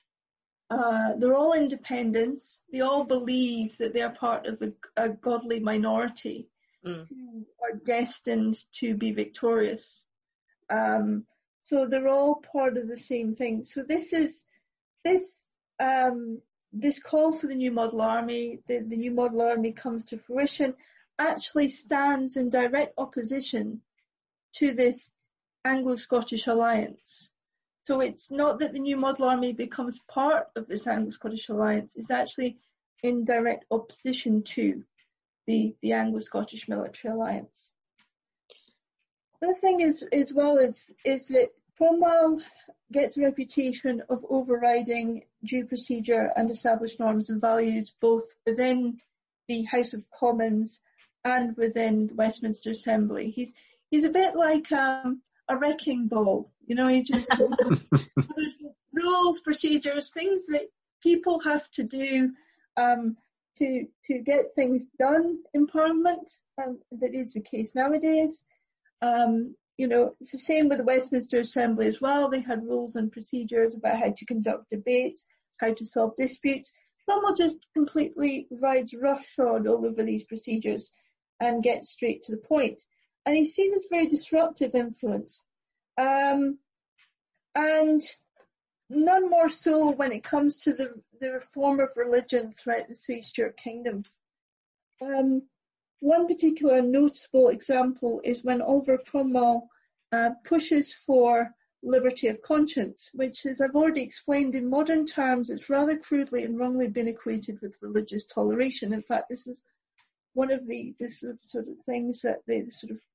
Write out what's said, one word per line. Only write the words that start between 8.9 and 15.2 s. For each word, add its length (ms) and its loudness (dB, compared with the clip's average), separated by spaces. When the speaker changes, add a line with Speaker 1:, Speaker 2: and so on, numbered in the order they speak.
Speaker 1:
be 160 -2
victorious. 920 -2
Um, 560 0
so 260 0
they're 180 0
all 300 4
part 240 0
of 100 -6
the 100 -10
same 380 -4
thing. 300 -4
So 180 -10
this 300 -4
is, 320 -2
this, 480 0